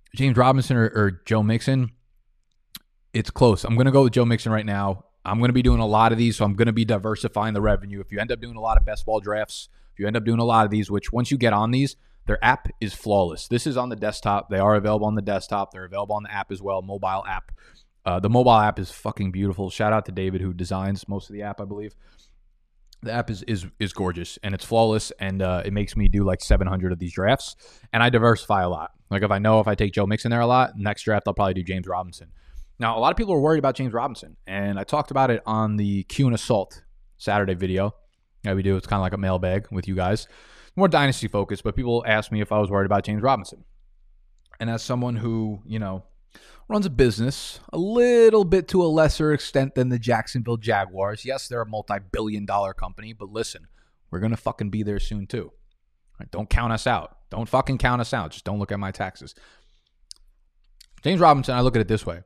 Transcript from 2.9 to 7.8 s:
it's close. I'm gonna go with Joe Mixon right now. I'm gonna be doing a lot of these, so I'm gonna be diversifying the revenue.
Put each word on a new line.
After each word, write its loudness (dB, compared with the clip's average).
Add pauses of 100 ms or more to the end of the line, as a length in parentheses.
it's -2
close. 4
I'm 0
gonna 4
go 8
with 4
Joe 4
Mixon 0
right -2
now. -2 (200)
I'm -2
gonna 4
be 4
doing 4
a 0
lot 4
of 0
these, 2
so 2
I'm 2
gonna 2
be 2
diversifying -2
the -2
revenue. 0